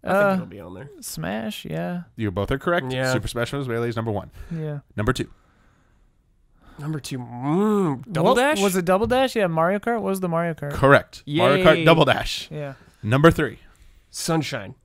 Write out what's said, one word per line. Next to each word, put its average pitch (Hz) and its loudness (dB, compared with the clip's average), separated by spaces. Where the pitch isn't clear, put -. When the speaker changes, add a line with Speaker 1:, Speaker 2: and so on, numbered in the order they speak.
Speaker 1:
I - -12
think 190 2
Speaker 2:
Uh, 196 2
Speaker 1:
it'll 185 -2
be 101 -16
on 90 -16
there. 98 -14
Speaker 2:
Smash, 214 -8
yeah. 175 -8
Speaker 3:
You 107 -4
both 98 -4
are 135 -2
correct. 139 -2
Speaker 1:
Yeah. 131 -2
Speaker 3:
Super 110 -2
Smash 120 -6
Bros. 139 -6
Melee 117 -4
is 113 -6
number 113 -4
one. 101 -6
Speaker 2:
Yeah. 156 -8
Speaker 3:
Number 104 0
two. - -4
Speaker 1:
Number 151 -6
two. 131 -10
Mm, 151 0
Double 175 2
Speaker 2:
What 262 6
Speaker 1:
Dash? 285 2
Speaker 2:
was 196 2
it 190 0
Double 190 2
Dash? 247 0
Yeah, 214 2
Mario 165 0
Kart. 233 -2
What - -8
was 190 -2
the 185 -4
Mario 170 -2
Kart? 143 -10
Speaker 3:
Correct. 135 4
Mario 147 2
Kart 160 8
Speaker 1:
Yay. 165 0
Speaker 3:
Double 160 6
Dash. - -2
Speaker 2:
Yeah. 147 -12
Speaker 3:
Number 139 6
three. 143 -2
Speaker 1:
Sunshine. 127 -4